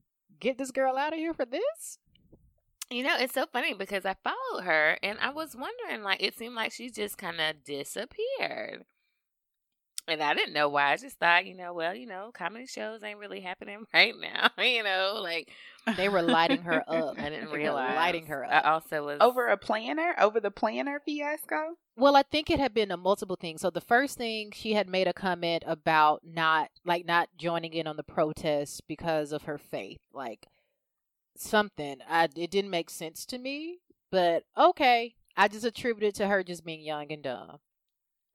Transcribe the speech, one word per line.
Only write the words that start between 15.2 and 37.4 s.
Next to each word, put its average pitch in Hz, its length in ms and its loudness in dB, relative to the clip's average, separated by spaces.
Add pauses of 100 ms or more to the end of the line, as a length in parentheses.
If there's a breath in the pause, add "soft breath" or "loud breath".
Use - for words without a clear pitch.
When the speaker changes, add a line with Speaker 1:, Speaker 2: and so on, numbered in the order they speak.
Speaker 2:
like 170 280 -6 (480 loud breath)
Speaker 1:
They 190 120 2
were 185 140 4
lighting 170 400 4
her 165 220 0
Speaker 2:
<laughs> - 20 -10
Speaker 1:
up. 160 320 -2
Speaker 2:
I 143 100 -6
didn't 156 160 -8
Speaker 1:
They 156 60 -10
were 147 80 -4
Speaker 2:
realize. 139 360 0
Speaker 1:
lighting 165 300 2
her 143 180 -6
Speaker 2:
I 147 140 2
Speaker 1:
up. 165 80 6
Speaker 2:
also 156 400 2
was 147 160 -4
Speaker 3:
Over 247 280 6
a 202 80 4
planner? 262 640 -2
Over 214 200 4
the 208 100 0
planner 262 560 -2
fiasco? 302 680 -4 (200)
Speaker 1:
Well, 277 200 8
I 277 80 8
think 302 260 -2
it 320 100 4
had 262 140 0
been 214 160 2
a 175 80 -2
multiple 190 420 0
things. 160 220 -8
So 190 80 0
the 196 120 -2
first 262 360 4
thing, 220 340 -4
she 214 220 -2
had 196 160 2
made 185 180 2
a 175 60 2
comment 170 540 0
about 156 580 4
not, 160 460 2 (120)
like, 175 220 0
not 170 320 4
joining 165 360 -2
in 160 120 -2
on 151 120 -6
the 147 60 -8
protest 151 840 -2
because 156 440 -2
of 151 120 -6
her 147 160 -6
faith, 110 400 -10 (120)
like, 123 360 -12 (920)
something. 156 600 0 (120)
I, 165 160 6 (100)
it 170 160 -4
didn't 196 200 0
make 170 180 -2
sense - 380 -12
to 254 100 -10
me, 294 420 -10 (320)
but 175 320 4 (140)
okay. 247 580 4 (220)
I 196 100 8
just 214 180 -6
attributed 220 440 0
it 202 60 -2
to 202 120 0
her 196 160 2
just 175 220 -10
being 160 160 -8
young 151 300 -6
and 151 120 -8
dumb. 120 360 -8 (760)